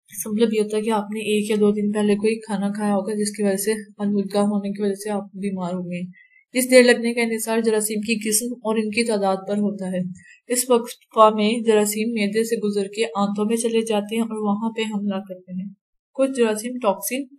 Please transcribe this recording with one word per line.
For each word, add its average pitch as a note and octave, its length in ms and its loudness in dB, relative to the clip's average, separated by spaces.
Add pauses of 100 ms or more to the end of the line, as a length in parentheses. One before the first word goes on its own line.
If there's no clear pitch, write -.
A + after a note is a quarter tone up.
(100)
इसका - 200 -10
मतलब A3 240 2
ये G#3+ 60 2
होता G#3 160 -2
है G#3+ 60 0
कि A3+ 80 -2
आपने G#3+ 300 -2
एक G#3 300 -2
या G#3+ 60 2
दो G#3 160 4
दिन G#3 200 -2
पहले G#3 240 2
कोई G#3+ 180 0
खाना G3+ 360 -4
खाया G#3 220 -2
होगा G3+ 220 -2
जिसकी G#3 280 -4
वजह G3 140 2
से, G3 160 -2
आलूदा G3+ 680 -2
होने G3+ 300 0
की G3 120 -6
वजह G3+ 120 0
से G#3+ 160 -8
आप G3+ 260 -6
बीमार F#3 380 -6
हो F3+ 80 -4
गए। F3 240 -8 (480)
इस B3+ 160 0
देर B3 140 10
लगने A#3 300 4
का A#3+ 80 0
इंतजार A3+ 380 0
जरासीम G#3+ 400 0
की A3 140 -2
किस्म A3 500 -2
और A3 140 0
इनकी A3 300 0
तादाद G3 300 0
पर G#3 200 -4
होता F#3 380 -2
है। F3+ 40 -2 (480)
इस B3 220 -2
वक्फा A3+ 600 4
में A3 340 2
जरासीम G#3+ 560 2
मैदे G#3 240 0
से A3+ 120 -2
गुजर G3+ 320 -2
के A3 160 -2
आंतों G3+ 400 -2
में A3+ 120 0
चले A3+ 280 0
जाते G#3+ 320 -2
हैं A#3 60 2
और A3 180 -6
वहां G#3+ 360 -2
पे A3 60 -2
हमला G3+ 360 -4
करते F#3 360 -14
हैं। F#3+ 220 -10 (360)
कुछ C4+ 180 0
जरासीम A#3+ 520 -2
टॉक्सिन, A#3+ 560 -2